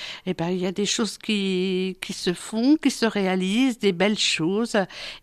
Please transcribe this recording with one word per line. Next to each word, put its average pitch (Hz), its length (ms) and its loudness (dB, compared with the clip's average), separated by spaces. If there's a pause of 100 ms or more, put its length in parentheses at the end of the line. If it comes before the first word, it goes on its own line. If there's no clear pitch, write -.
(260)
eh 185 80 -2
ben, 170 160 -2
il 185 80 -2
y 180 80 -2
a 196 60 -2
des 202 140 -2
choses 202 320 -2
qui, 190 800 0
qui - 120 -8
se - 200 -2
font, 233 440 2
qui 269 160 2
se - 120 0
réalisent, 202 760 2
des 196 120 4
belles 190 260 2
choses. 196 580 0 (460)